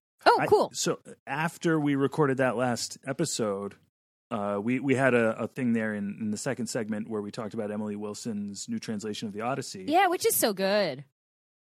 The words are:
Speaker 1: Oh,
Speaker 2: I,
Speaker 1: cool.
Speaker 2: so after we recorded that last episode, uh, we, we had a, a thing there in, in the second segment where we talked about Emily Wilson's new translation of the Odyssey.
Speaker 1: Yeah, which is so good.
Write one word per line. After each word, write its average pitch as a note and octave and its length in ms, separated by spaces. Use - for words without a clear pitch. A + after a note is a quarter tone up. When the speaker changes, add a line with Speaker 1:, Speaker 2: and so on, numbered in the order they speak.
Speaker 1:
Oh, A#4 160
Speaker 2:
I, D3+ 60
Speaker 1:
cool. F#4+ 260
Speaker 2:
so - 260
after D#3+ 520
we D3 160
recorded C3+ 420
that B2+ 180
last A#2+ 500
episode, G#2+ 680
uh, G2+ 300
we, B2 180
we C3+ 160
had B2+ 180
a, A2+ 300
a G#2+ 40
thing B2 260
there A2 200
in, G#2 260
in G#2+ 120
the G#2 60
second A#2+ 300
segment A2 420
where G#2+ 120
we G#2 80
talked G#2+ 240
about G#2+ 180
Emily G#2 240
Wilson's G#2 720
new A2+ 100
translation G#2+ 480
of G2 60
the G#2 80
Odyssey. C#3 460
Speaker 1:
Yeah, F4+ 200
which F#4 180
is A4+ 100
so A3+ 180
good. F#3+ 500